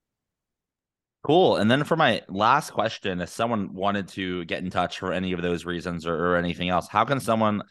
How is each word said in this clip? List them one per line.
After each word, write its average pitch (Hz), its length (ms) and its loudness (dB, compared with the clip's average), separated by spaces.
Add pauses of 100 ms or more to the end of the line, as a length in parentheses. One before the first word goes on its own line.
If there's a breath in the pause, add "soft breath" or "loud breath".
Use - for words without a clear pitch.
(1200)
Cool. 147 320 6
And 101 160 4
then 143 140 2
for 175 100 0
my 147 320 2
last 113 440 2
question, 101 500 -2
if 87 80 -6
someone 113 440 -2
wanted 98 360 -2
to 90 340 -4
get 85 200 -6
in 90 60 -4
touch 90 300 -2
for 92 140 -2
any 92 180 -2
of 87 100 -4
those 85 220 -2
reasons 85 420 -6
or, 85 80 -2
or 87 220 2
anything 87 320 -2
else, 87 220 0
how 110 160 2
can 135 160 -2
someone 110 500 0